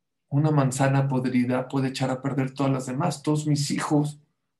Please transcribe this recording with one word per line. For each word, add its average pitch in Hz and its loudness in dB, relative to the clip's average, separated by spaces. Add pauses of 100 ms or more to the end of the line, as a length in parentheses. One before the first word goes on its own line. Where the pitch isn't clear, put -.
(280)
Una 151 2
manzana 139 2
podrida 127 0
puede 135 0
echar 131 -4
a 127 -4
perder 135 -2
todas 139 0
las 131 -2
demás. 151 -4
Todos 151 0
mis 147 0
hijos", 147 0 (420)